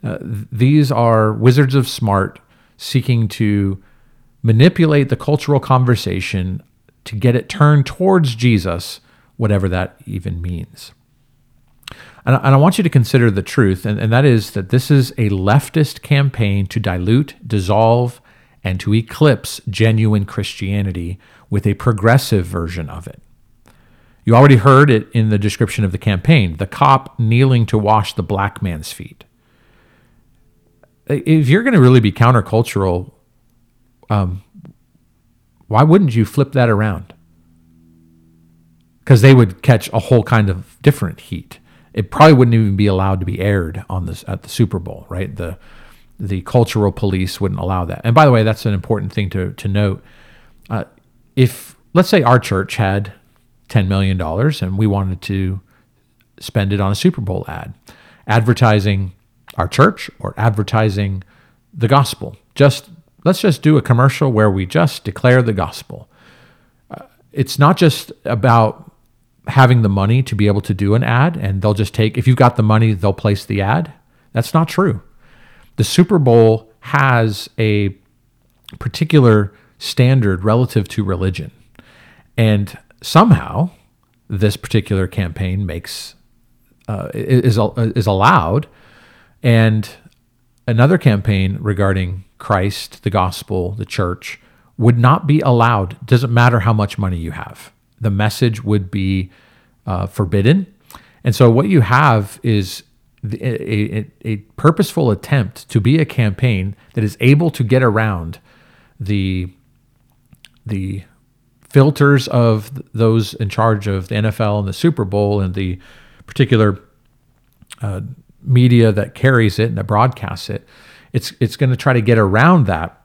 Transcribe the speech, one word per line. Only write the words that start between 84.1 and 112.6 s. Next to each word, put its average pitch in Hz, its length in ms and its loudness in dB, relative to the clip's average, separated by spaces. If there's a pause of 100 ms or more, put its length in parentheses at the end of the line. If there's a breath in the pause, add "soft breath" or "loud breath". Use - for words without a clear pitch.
this 104 300 -2
particular 95 480 -2
campaign 92 580 -6
makes, - 500 -12 (720)
uh, 98 280 -8
i-, - 20 -8
is, 113 420 0
is 113 480 -2
allowed, 104 640 0 (760 soft breath)
and 113 460 2 (800)
another 127 320 2
campaign 98 600 0
regarding 95 640 -2 (120)
Christ, - 640 -4
the - 60 -4
gospel, 92 640 -4
the 107 140 -10
church, - 520 -6 (380 soft breath)
would 120 220 4
not 127 280 2
be 151 140 2
allowed. 117 640 0
Doesn't 120 300 0
matter 120 260 4
how 110 140 0
much 101 240 -2
money 92 180 -4
you 82 140 -8
have, - 420 -16 (280)
the 110 100 -2
message 104 540 -2
would 101 260 -2
be, 95 400 -4 (560 soft breath)
uh, 92 200 -4
forbidden. 107 600 0 (580 loud breath)
And 123 100 0
so 123 160 6
what 135 180 2
you 185 120 4
have 113 640 0
is 104 420 -4 (380)
the, 104 200 -8
a, 107 560 -4
a, 107 80 -8 (160)
a 110 140 -6 (200)
purposeful 156 540 2
attempt - 600 -4
to 113 100 0
be 127 180 2
a 160 60 0
campaign 104 720 -2 (180 soft breath)
that 117 80 -2
is 104 180 -4
able 147 300 2
to - 140 -4
get 127 180 2
around 101 560 -2 (640 soft breath)
the, 95 480 -4 (1160)
the 95 380 -8 (640)
filters 143 600 2
of 117 460 0